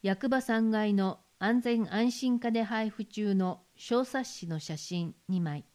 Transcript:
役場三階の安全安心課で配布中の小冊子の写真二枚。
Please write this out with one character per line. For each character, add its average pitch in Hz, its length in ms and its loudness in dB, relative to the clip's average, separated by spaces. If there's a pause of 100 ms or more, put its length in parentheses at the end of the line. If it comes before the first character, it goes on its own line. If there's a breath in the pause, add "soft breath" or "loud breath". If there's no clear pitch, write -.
役 190 260 0
場 254 140 4
三 226 280 2
階 214 240 2
の 190 260 2 (200)
安 233 220 2
全 233 320 0
安 233 180 2
心 247 260 0
課 240 140 0
で 226 120 2
配 220 260 -2
布 208 160 -8
中 208 300 0
の 185 260 0 (160)
小 247 260 2
冊 254 260 -4
子 - 180 -12
の 165 120 -4
写 156 160 -8
真 170 400 -6 (140)
二 185 100 0
枚。 151 240 -4 (120)